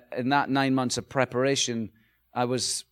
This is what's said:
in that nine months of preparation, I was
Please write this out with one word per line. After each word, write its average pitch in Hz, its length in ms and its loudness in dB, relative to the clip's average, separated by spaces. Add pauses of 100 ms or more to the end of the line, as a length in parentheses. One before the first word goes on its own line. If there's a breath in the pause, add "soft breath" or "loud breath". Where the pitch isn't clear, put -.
(160)
in 123 140 -2
that 143 200 2
nine 135 260 2
months 127 220 0
of - 120 -8
preparation, 127 800 0 (420 soft breath)
I 123 120 0
was 120 460 -4